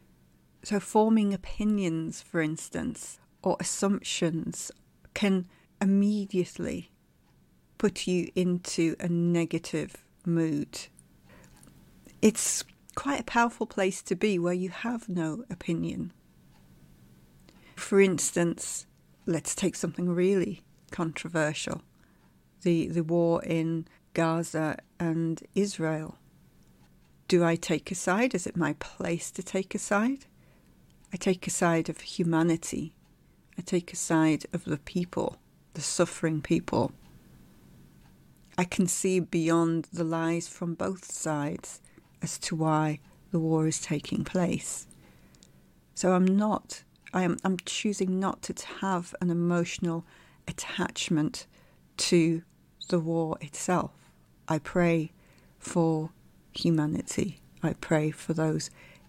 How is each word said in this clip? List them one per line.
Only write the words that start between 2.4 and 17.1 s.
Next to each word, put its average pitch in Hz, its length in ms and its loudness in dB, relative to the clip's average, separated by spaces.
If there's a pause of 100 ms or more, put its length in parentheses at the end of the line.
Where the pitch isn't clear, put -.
instance, - 800 -4 (240)
or 185 160 0
assumptions - 1120 -2 (440)
can 190 320 2 (340)
immediately 196 1080 0 (880)
put - 280 0
you 180 300 0
into 175 640 0
a 180 80 -2
negative 170 960 0 (200)
mood. 160 540 0 (1400)
It's - 440 2 (300)
quite 277 260 -2
a - 40 -10
powerful 233 420 2
place 190 360 -2
to - 120 -4
be 196 240 2
where 175 160 2
you 180 140 -2
have 226 400 -6
no 170 420 -2
opinion. 170 640 -4 (1600)